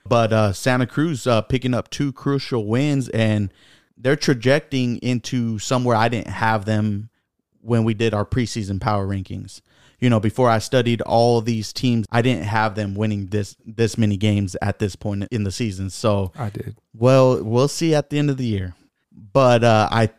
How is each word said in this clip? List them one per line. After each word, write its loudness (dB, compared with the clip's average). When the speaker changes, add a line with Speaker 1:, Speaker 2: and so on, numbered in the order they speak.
Speaker 1:
But, 2
uh, 4
Santa 0
Cruz, -2
uh, 2
picking -2
up -4
two -4
crucial -4
wins, 0
and 0
they're 0
trajecting 0
into -2
somewhere 0
I 2
didn't -6
have -2
them -2
when 0
we 0
did 0
our 0
preseason -4
power -2
rankings. -8
You 2
know, 4
before 2
I 4
studied 0
all 2
these -4
teams, 0
I 2
didn't 0
have -2
them -4
winning -2
this, -6
this -2
many 2
games 0
at -4
this -4
point -6
in -4
the -4
season. -6
So, -2
Speaker 2:
I -6
did. -12
Speaker 1:
well, 4
we'll 0
see 0
at -2
the -2
end 0
of 0
the -4
year. -4
But, 6
uh, 4
I 2